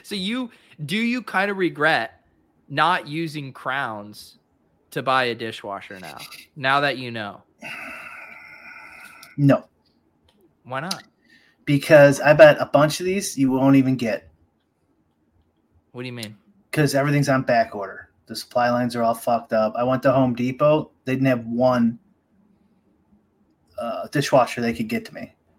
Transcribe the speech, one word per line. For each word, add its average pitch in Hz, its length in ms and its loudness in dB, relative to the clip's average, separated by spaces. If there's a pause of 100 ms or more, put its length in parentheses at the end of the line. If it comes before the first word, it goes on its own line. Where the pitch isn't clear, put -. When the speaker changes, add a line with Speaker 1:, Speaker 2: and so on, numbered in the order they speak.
Speaker 1:
so - 120 -12
you, 226 360 -6 (360)
do 165 100 -4
you 233 260 -2
kinda 202 300 -2
regret 151 720 -2 (440)
not 156 400 -2
using 147 440 -8
crowns 110 840 -10 (540)
to 143 100 -6
buy 131 220 0
a 117 100 -2
dishwasher 104 640 -12
now, 80 200 -16 (380)
now 139 240 0
that 139 160 0
you 127 140 -10
know? 104 320 -10 (1900)
Speaker 2:
No. 139 300 4 (960)
Speaker 1:
Why 127 180 -10
not? 180 220 -10 (640)
Speaker 2:
Because 143 560 6
I 143 140 6
bet 151 260 10
a 131 60 -2
bunch 196 340 2
of 180 60 -6
these 196 300 -4
you 135 140 2
won't 135 260 4
even 131 200 4
get. 113 340 -6 (1600)
Speaker 1:
What 123 100 -14
do 127 40 -12
you 127 60 -12
mean? 110 240 -14 (340)
Speaker 2:
'Cause 143 240 0
everything's 143 340 0
on 131 140 0
back 117 320 0
order. 98 360 -12 (160)
The 113 100 -14
supply 120 340 -2
lines 120 240 -2
are 120 80 -2
all 113 120 2
fucked 117 380 -4
up. 110 240 0
I 120 60 -2
went 127 220 -2
to 135 80 4
Home 127 220 2
Depot. 147 580 0 (120)
They 131 100 -2
didn't 131 120 0
have 120 200 0
one, 120 520 0 (1800)
uh, 107 320 -8
dishwasher 135 520 2
they 117 120 -2
could 113 160 -6
get 113 180 -4
to - 80 -20
me. - 200 -16 (240)